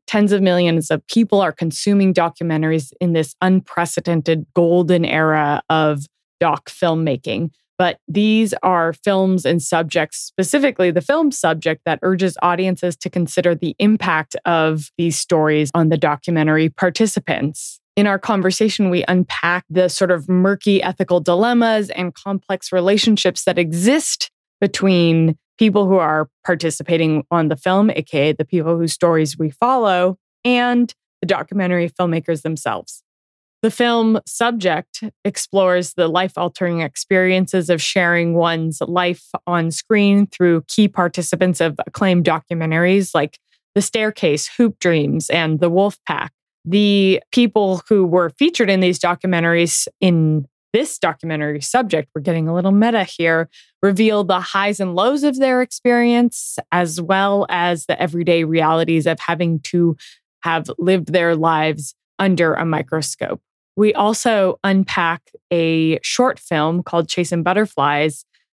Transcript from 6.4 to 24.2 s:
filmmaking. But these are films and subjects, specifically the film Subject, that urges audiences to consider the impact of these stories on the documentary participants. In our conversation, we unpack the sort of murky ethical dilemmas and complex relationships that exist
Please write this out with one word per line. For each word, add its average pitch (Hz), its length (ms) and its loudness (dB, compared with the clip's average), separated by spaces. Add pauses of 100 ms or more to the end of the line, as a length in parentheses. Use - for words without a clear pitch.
filmmaking. 160 840 -2 (280)
But 175 280 -2
these 214 460 2 (100)
are 170 300 0
films 190 540 0
and 160 160 0
subjects, 165 560 -2
specifically 190 720 0
the 175 100 0
film 294 320 0
Subject, 160 540 -2
that 160 160 -2
urges 185 400 0
audiences 180 560 0
to - 100 -8
consider 175 460 0
the 160 240 -4
impact 185 680 0
of 160 540 0
these 170 180 0
stories 151 560 0
on 165 160 2
the 160 80 2
documentary 156 720 0
participants. - 1120 -2 (160)
In 202 100 4
our 196 120 0
conversation, 196 720 0
we 175 180 0
unpack 180 600 0
the 180 180 2
sort 180 220 0
of 165 180 -2
murky 190 540 2
ethical 180 380 -2
dilemmas 220 680 2
and 180 260 -8
complex - 560 -8
relationships 190 760 2
that 180 140 0
exist 180 720 0 (300)